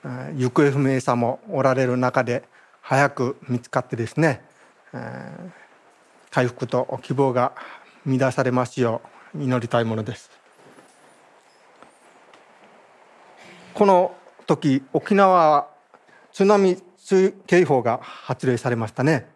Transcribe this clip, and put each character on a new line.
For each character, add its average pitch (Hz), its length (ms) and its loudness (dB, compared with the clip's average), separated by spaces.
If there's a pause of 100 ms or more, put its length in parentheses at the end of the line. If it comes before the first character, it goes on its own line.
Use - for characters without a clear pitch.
え - 20 -12
ー、 131 320 -10
行 127 180 -2
方 143 140 4
不 135 80 -2
明 135 220 0
者 123 160 -2
も 120 240 -2 (100)
お 143 120 -4
ら 131 120 2
れ 131 100 0
る 123 120 -2
中 127 260 0
で、 120 220 -4 (360)
早 139 300 2
く 131 260 -4 (120)
見 123 100 -2
つ - 100 -12
か 135 120 -2
っ - 60 -12
て 120 100 -10
で 113 100 -4
す - 140 -6
ね、 151 240 0 (480)
え - 40 -16
ー、 - 540 -14 (800)
回 127 160 0
復 120 220 -8
と 127 340 -4
希 - 120 -8
望 135 180 0
が 127 240 -2 (500)
見 131 120 0
出 131 120 2
さ 135 140 -2
れ 127 80 0
ま 123 140 0
す - 140 -8
よ 117 220 -2 (320)
う 151 80 -8
祈 127 180 -2
り 117 60 -10
た 120 140 0
い 117 40 -2
も 113 120 -4
の 110 80 -6
で 110 100 -10
す。 - 160 -20 (3500)
こ 208 100 2
の 185 300 4 (320)
時、 139 460 0
沖 196 240 0
縄 185 340 6
は 143 180 2 (600)
津 - 140 0
波 196 360 4 (240)
注 190 220 2
意 202 60 0 (160)
警 175 160 4
報 131 180 0
が 117 180 -2
発 - 460 -8
令 120 120 0
さ 127 120 -4
れ 120 60 -2
ま 113 100 -4
し 104 60 -12
た - 100 -4
ね。 139 340 0